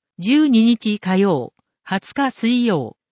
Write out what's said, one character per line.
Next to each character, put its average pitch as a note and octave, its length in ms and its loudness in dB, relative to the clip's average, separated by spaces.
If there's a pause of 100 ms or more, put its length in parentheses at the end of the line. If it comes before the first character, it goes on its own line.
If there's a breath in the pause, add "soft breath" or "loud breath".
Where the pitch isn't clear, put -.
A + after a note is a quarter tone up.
(180)
十 C#4 300 2
二 A3+ 180 4
日 A3+ 320 0
火 F#3 200 -2
曜、 F3+ 360 0 (300)
二 F#3+ 160 -6
十 - 160 -18
日 C4+ 160 -2
水 A#3+ 340 -2
曜、 D3+ 320 -4 (140)